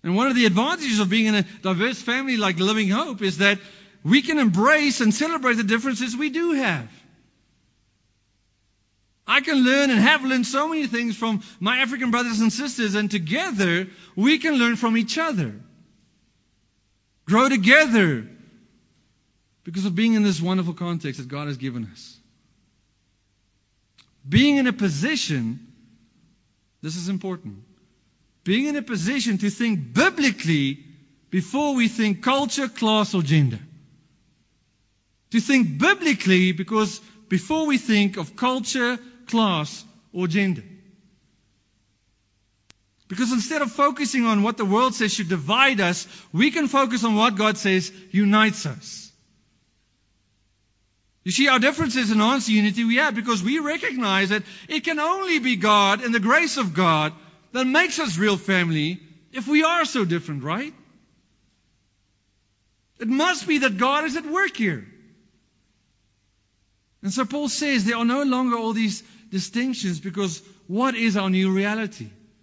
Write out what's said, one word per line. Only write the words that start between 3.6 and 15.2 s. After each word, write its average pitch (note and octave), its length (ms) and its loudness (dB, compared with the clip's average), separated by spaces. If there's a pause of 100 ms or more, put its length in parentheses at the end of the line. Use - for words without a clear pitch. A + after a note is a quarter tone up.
we G3+ 180 4
can D#4 180 -2
embrace C4 640 4
and A3 140 4
celebrate C#4+ 400 0
the A3+ 100 -2
differences A#3 520 -2
we D4 140 -2
do E4 220 -2
have. F3+ 380 -2 (2500)
I C4+ 140 2
can C#4 220 2
learn C4+ 260 4
and A#3 100 4
have C4+ 240 4
learned C4 220 0
so C#4 220 -2
many D#4 200 -2
things A#3 280 -4
from A3 260 -2 (180)
my A3+ 180 0
African B3+ 320 -2
brothers A#3 300 -2
and A3+ 120 4
sisters, A#3 440 -4
and G#3 140 -2
together F#3+ 760 -2 (300)
we C4+ 220 2
can D#4+ 160 0
learn A#3+ 200 2
from A3+ 220 0
each A#3 220 -2
other. G3 360 -2 (1700)